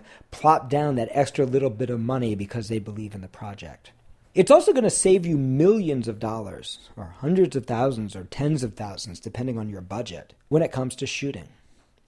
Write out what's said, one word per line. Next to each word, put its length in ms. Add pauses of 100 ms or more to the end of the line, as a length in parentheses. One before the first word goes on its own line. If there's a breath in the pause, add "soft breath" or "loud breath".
(320 soft breath)
plop 380
down 260
that 160
extra 340
little 240
bit 200
of 100
money 340
because 360
they 100
believe 340
in 60
the 80
project. 640 (420)
It's 180
also 200
gonna 180
save 360
you 120
millions 720
of 100
dollars 640 (160)
or 220
hundreds 400
of 80
thousands 500
or 80
tens 400
of 120
thousands, 440
depending 380
on 100
your 140
budget, 520 (140)
when 140
it 100
comes 240
to 100
shooting. 440 (580)